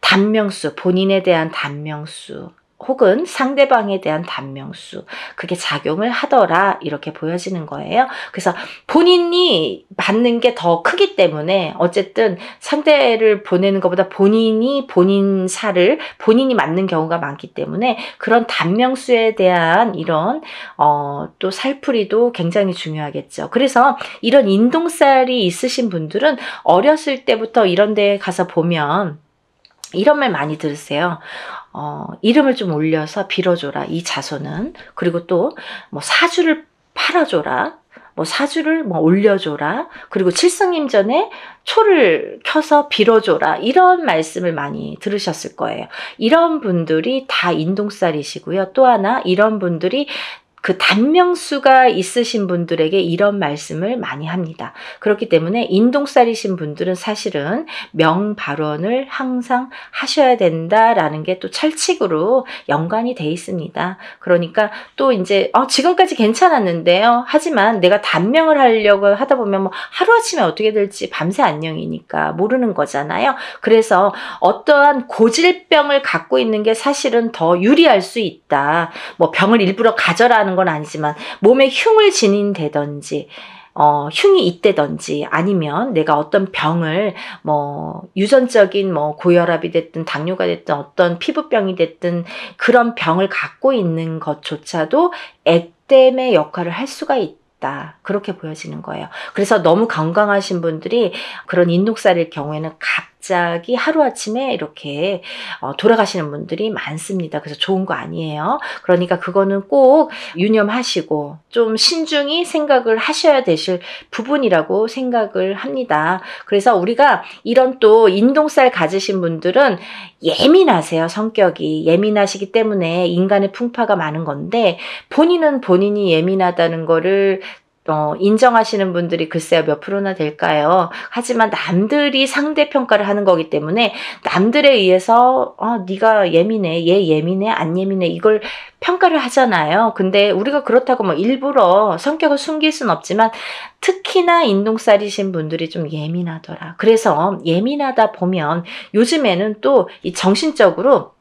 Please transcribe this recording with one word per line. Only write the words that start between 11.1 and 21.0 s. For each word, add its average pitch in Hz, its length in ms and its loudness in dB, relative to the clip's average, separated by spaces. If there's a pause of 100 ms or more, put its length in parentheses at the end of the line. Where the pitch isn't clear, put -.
때문에 165 640 0
어쨌든 190 600 0 (200)
상대를 240 840 2
보내는 196 380 0
것보다 185 280 0
본인이 220 800 0
본인 196 580 2
살을 196 520 0 (180)
본인이 254 380 2
맞는 170 320 0
경우가 165 320 -2
많기 143 340 -10
때문에 180 460 -4 (180)
그런 226 300 0
단명수에 226 880 0
대한 180 600 2
이런, 165 460 -2 (360)
어, 147 520 0 (100)